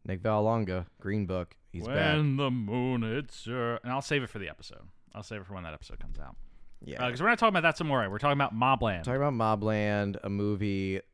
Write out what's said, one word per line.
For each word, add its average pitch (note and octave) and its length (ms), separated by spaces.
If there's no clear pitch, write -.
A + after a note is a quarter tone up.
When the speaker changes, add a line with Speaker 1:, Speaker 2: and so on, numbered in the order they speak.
Speaker 1:
Nick F#2 180
Vallelonga, G#2+ 640
Green G2+ 240
Book, F2+ 300
he's E2+ 140
Speaker 2:
When B2+ 100
Speaker 1:
back. D3+ 200
Speaker 2:
the C3 60
moon B2 520
hits A2+ 420
your, A#2 380
and B2 80
I'll C3+ 100
save C#3+ 220
it A2+ 60
for A2 100
the F2+ 100
episode. - 320
I'll G#2 100
save G#2+ 180
it F2+ 60
for G2+ 60
when F#2 100
that E2 100
episode - 260
comes - 200
out. C2+ 160
Speaker 1:
Yeah. - 200
Speaker 2:
Uh, B2 60
'cause B2 120
we're F#3 80
not A#3 100
talking A3 180
about E3 100
that D#3+ 100
some D#3+ 100
more. B2+ 220
We're G#2 100
talking C#3+ 200
about B2+ 160
Mobland. A#2 480
Speaker 1:
Talking C3 180
about C#3+ 120
Mobland, G#2 920
a - 60
movie, G2 720